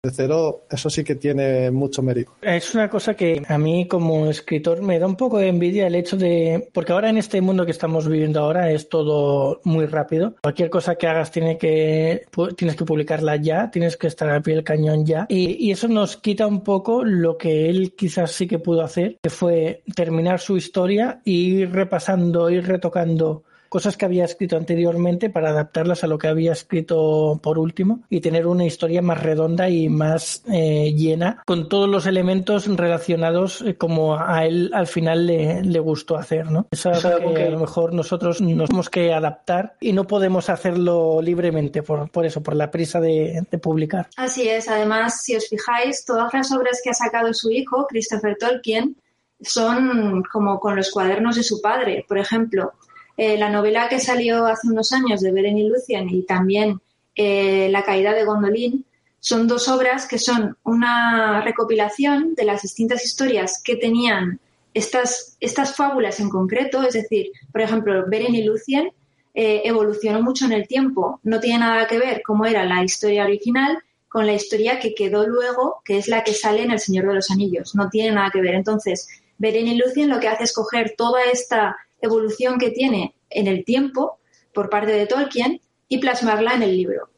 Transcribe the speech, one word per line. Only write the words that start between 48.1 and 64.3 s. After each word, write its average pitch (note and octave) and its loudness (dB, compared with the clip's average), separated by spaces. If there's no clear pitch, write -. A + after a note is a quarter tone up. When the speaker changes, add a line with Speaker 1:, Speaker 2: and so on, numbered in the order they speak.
Speaker 4:
Tolkien, A#3+ -2
son A3+ 0
como G3+ 0
con G3+ 0
los F#3+ -2
cuadernos G#3 0
de A#3 0
su A3 -2
padre. A3 0
Por G3 -2
ejemplo, G#3+ -2
eh, G#3+ 2
la G#3 0
novela G#3+ 2
que B3+ 0
salió A#3 2
hace A3+ 0
unos A3 0
años B3 2
de F#3+ 2
Beren G#3 2
y G#3+ 2
Lucien A3+ -2
y F#3 0
también, F#3+ 0
eh, G3 2
La G3 2
caída G3 2
de A3 2
Gondolin, G#3+ 0
son A#3 0
dos B3 0
obras B3+ 0
que A#3+ -4
son A3+ 0
una A#3 2
recopilación A#3 0
de A3+ -2
las G3+ 0
distintas A3+ -2
historias G#3+ -2
que A#3 -2
tenían A3+ 0